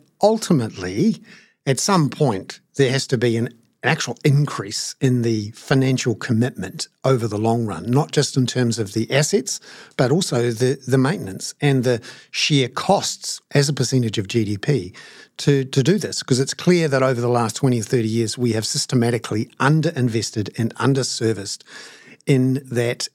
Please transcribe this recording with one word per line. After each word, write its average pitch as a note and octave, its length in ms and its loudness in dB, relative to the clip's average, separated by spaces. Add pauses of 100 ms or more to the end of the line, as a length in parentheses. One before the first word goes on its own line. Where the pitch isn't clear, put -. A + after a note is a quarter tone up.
(220)
ultimately, D3 1000 0 (440)
at C3+ 140 0
some E3+ 300 2
point, A2+ 500 -2 (160)
there C3+ 160 4
has C3+ 140 -2
to C3+ 100 -2
be A#2 220 0
an, A#2 80 -2
an - 80 -14 (280)
actual C3+ 400 -2
increase C#3 800 0
in B2+ 220 2
the A2 300 -2
financial C3 600 0
commitment A2 760 -2 (160)
over B2+ 220 2
the G#2 120 -4
long A2+ 260 0
run, G2 260 -6
not D3 220 2
just - 240 0
in B2+ 100 2
terms A#2+ 320 0
of G2+ 140 -6
the A2+ 180 -2
assets, D#3 500 0 (360)
but B2+ 160 2
also B2+ 380 0
the, B2+ 360 0
the B2+ 120 2
maintenance C3 640 -4
and C#3 200 2
the A#2+ 180 0 (300)
sheer C3+ 380 0
costs - 720 -2 (120)
as C#3+ 180 4
a - 20 -2
percentage B2 460 0
of G2 100 -4
G A#2 160 0
D G2+ 140 -2
P G2 340 -2 (460)
to, C#3 260 2
to C3 180 0
do E3+ 140 4
this. C#3 260 -6
'Cause B2 160 0
it's C3+ 140 -2
clear F3 340 2
that C3+ 160 2
over C3 180 2
the A#2+ 80 0
last A#2 280 0
twenty B2 240 2
or G#2 40 -6
thirty A#2 240 0
years, A2+ 280 -2
we B2 160 0
have A2 140 -2
systematically A#2 800 0 (120)
underinvested B2+ 1000 0
and A2+ 160 -2
underserviced A#2 880 -2 (640)
in C3 380 2
that A#2+ 500 -2